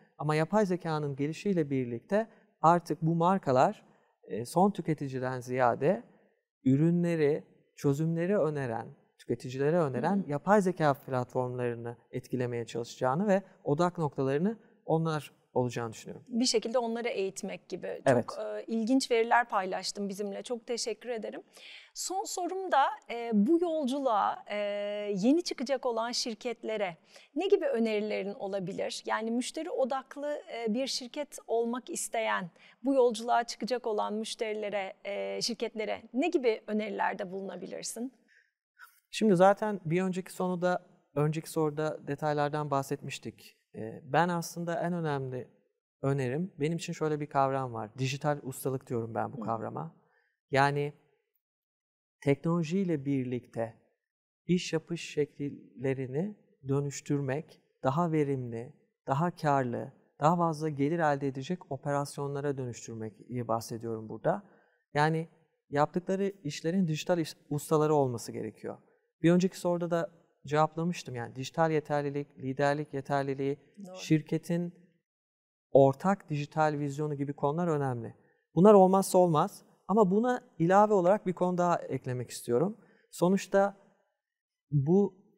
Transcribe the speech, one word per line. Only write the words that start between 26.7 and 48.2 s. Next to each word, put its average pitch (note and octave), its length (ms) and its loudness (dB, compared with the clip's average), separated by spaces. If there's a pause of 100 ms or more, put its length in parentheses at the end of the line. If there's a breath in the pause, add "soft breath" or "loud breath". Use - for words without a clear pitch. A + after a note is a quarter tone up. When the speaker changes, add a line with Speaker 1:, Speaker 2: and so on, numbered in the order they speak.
Speaker 2:
ne F4 120 -2
gibi - 180 4
önerilerin G#3+ 680 -2
olabilir? G3 720 -6
Yani A3 260 -2
müşteri C#4 380 -6
odaklı, C#4 720 -4 (140)
e, A3+ 180 -4
bir B3+ 140 -2
şirket C4+ 500 -10 (100)
olmak A#3 420 -2
isteyen, G#3+ 640 -4 (320 soft breath)
bu C4+ 100 2
yolculuğa A#3+ 500 4
çıkacak A#3+ 440 -6
olan G#3 260 -2
müşterilere, G#3+ 800 -6 (100)
e, G3 380 -6
şirketlere A3 600 -4 (100)
ne C#4 140 2
gibi B3 400 0
önerilerde G3+ 640 -4
bulunabilirsin? G3 840 -10 (960 loud breath)
Speaker 1:
Şimdi G#3 260 4
zaten G3+ 500 4
bir E3+ 160 2
önceki F#3 320 -4
soruda, F3+ 520 -2 (300)
önceki D#3 340 0
soruda D#3 580 -2
detaylardan D3 640 -2
bahsetmiştik. - 880 -6 (160)
Ee, A2+ 280 -10
ben D#3 260 2
aslında E3+ 520 -4
en E3+ 120 -2
önemli C3+ 540 -4 (540)
önerim, C#3 580 -2
benim D#3+ 180 0
için E3+ 160 -8
şöyle D3+ 260 -2
bir D3 80 -6
kavram C3+ 460 0
var. A2 240 -8
Dijital C#3 460 -2